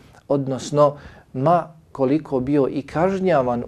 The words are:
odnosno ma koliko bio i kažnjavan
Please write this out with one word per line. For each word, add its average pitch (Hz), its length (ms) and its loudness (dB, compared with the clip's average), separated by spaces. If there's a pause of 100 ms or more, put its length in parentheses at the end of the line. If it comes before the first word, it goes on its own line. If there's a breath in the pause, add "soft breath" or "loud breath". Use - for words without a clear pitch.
(280 loud breath)
odnosno 139 680 2 (360 loud breath)
ma 160 420 0 (180)
koliko 139 480 0
bio 135 300 0
i 139 120 -6
kažnjavan 156 840 0